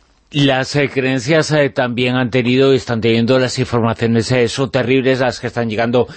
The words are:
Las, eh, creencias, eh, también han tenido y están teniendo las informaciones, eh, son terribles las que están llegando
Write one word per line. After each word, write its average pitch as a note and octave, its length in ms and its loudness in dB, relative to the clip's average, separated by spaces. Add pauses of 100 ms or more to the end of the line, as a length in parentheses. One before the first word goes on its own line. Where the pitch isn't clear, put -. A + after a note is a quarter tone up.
(340)
Las, C3+ 440 0
eh, C#3+ 100 0
creencias, C3+ 640 -2
eh, D3 200 2
también B2 440 -2
han B2+ 140 0
tenido B2+ 420 2
y C3 60 4
están A#2 240 -4
teniendo A#2 360 2
las B2+ 220 -2
informaciones, A#2 720 0
eh, B2 160 2
son C3+ 240 -4
terribles B2+ 480 2
las B2+ 220 -2
que B2 60 -8
están A#2 220 -4
llegando A#2 480 0